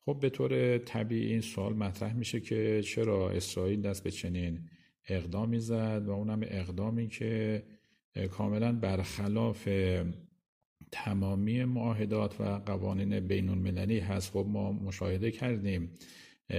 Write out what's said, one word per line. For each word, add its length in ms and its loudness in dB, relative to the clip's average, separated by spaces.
خب 160 -2
به 80 4
طور 480 4
طبیعی 540 0
این 100 4
سوال 320 -2
مطرح 400 0
می‌شه 260 -2
که 460 2
چرا 440 2
اسرائیل 520 0
دست 220 -2
به 80 -2
چنین 580 -4
اقدامی 500 0
زد 480 0
و 40 -2
اونم 320 -2
اقدامی 640 -2
که 560 -2
کاملاً 400 2
برخلاف 960 0
تمامی 720 0
معاهدات 760 0
و 20 0
قوانین 760 0
بین 300 2
المللی 500 2
هست. 320 -2
خب 180 0
ما 220 0
مشاهده 600 -2
کردیم 600 -2